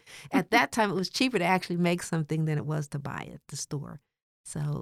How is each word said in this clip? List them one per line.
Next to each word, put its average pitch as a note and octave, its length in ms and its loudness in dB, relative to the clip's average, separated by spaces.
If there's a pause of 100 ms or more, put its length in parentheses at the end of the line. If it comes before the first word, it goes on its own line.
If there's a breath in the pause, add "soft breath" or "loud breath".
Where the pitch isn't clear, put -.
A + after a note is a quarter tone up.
(320 loud breath)
at F#3 200 2
that B3 200 4
time, G#3+ 200 2
it D3+ 40 -2
was F#3 140 -2
cheaper B3 300 2
to F3 60 2
actually F3+ 320 2
make F3 260 2
something D#3+ 420 0
than D3+ 140 0
it - 60 -4
was D3+ 240 -2
to C#3+ 100 -6
buy - 340 -8
at - 140 -16
the D3 100 -10
store. C#3 420 -8 (460)
So, D3 360 -2